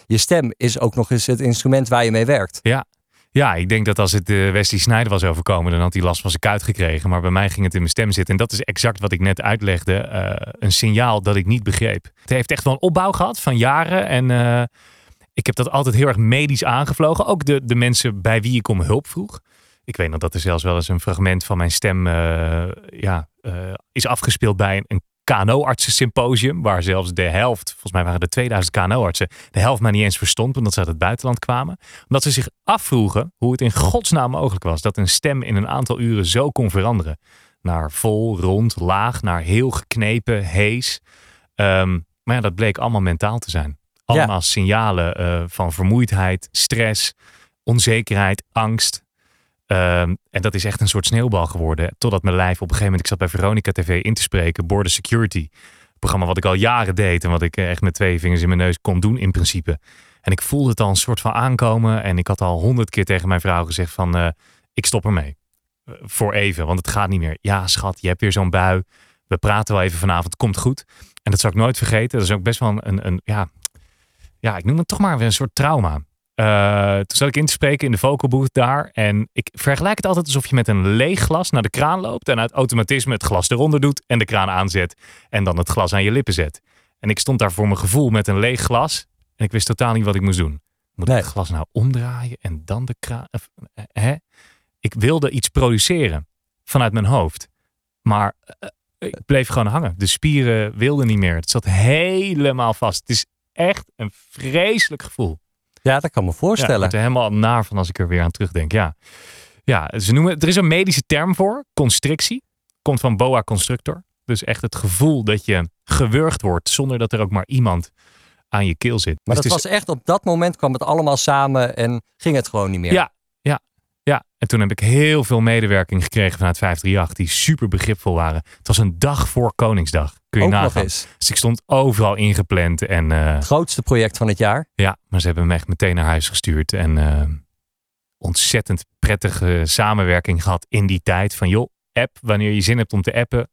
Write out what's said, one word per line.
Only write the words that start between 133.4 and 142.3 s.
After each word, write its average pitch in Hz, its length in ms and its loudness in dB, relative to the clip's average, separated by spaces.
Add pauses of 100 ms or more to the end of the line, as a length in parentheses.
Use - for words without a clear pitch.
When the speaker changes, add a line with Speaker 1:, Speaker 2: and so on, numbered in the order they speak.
Speaker 1:
grootste 147 380 0
project 113 340 2
van 110 120 0
het 101 100 0
jaar. 113 360 0
Speaker 2:
Ja, 95 220 0 (120)
maar 95 120 0
ze 78 60 -2
hebben 85 200 2
me 87 80 2
echt 82 140 -4
meteen 90 260 0
naar 85 100 2
huis 80 240 0
gestuurd. - 440 -2
En, 80 260 2
eh, 76 240 2 (960)
ontzettend - 640 -2 (140)
prettige 90 640 0
samenwerking 90 800 2
gehad 92 260 -2
in 101 180 2
die 92 160 0
tijd. 98 320 0
Van, 92 140 -2
"Joh, 104 200 2 (240)
app - 280 -2
wanneer 104 320 0